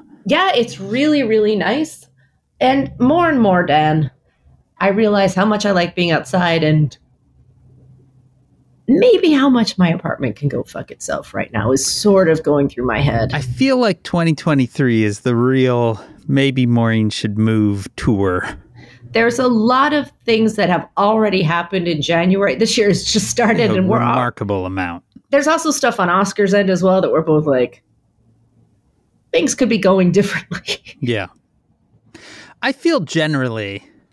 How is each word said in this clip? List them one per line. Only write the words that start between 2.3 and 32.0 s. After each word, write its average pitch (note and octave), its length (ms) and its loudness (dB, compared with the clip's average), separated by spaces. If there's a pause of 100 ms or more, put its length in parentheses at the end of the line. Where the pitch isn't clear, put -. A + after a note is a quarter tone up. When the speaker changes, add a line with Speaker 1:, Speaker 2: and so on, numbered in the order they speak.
Speaker 1:
And C4+ 400 2
more E4 280 2
and C#4 140 2
more, F3+ 240 4
Dan, D#3 460 2 (680)
I G3 100 0
realize G3+ 440 2
how F#3+ 120 0
much G#3+ 200 0
I G3+ 60 2
like F3 240 0
being E3+ 160 0
outside E3 520 0
and D3+ 320 2 (1900)
maybe F4+ 440 4
how C#4 180 4
much A#3+ 280 0
my F3+ 120 2
apartment C3+ 460 -4
can D3 140 -4
go B2+ 140 -4
fuck - 280 -14
itself - 420 -10
right G2+ 200 -8
now A2 180 -2
is C#3 140 0
sort F#3+ 440 2
of D#3 140 0
going C#3+ 260 0
through B2 160 -8
my A#2 140 -2
head. A#2 340 0
Speaker 2:
I D3 80 -4
feel F#3 360 0
like A3 260 -2
twenty E3 300 0
twenty-three C3 680 0
is G#2 180 -2
the B2 140 0
real B2 680 0 (240)
maybe C3+ 380 0
Maureen A2+ 440 0
should G#2+ 280 -6
move G#2+ 580 0
tour. G2 520 -2 (640)
Speaker 1:
There's A#3 280 0
a B3+ 80 0
lot B3+ 460 0
of D4 160 -4 (160)
things A3 300 0
that F#3+ 140 0
have E3+ 180 -2 (100)
already G3+ 440 0
happened F3 460 -2
in D#3 140 -2
January. F3 540 0
This A3 220 0
year G#3 100 2
has - 160 0
just - 240 -2
started A#3 440 0
Speaker 2:
A - 40 0
Speaker 1:
and F#3+ 140 0
we're A#2+ 120 0
all A2 80 0
Speaker 2:
remarkable G#2+ 560 -2
amount. F2+ 380 -8 (280)
Speaker 1:
There's C#4 160 2
also D#4 240 0
stuff A#3 280 -2
on F3 100 0
Oscar's G3 440 0
end G3+ 160 2
as F3 120 0
well F#3 200 2
that C#3 100 0
we're D#3 100 0
both D#3 240 2
like, B2+ 380 -2 (1500)
things C4 200 0
could B3+ 140 0
be A3 100 0
going F#3 340 2
<laughs> - 20 -4
differently. - 640 -2 (220)
Speaker 2:
Yeah. A2+ 280 -2 (1300)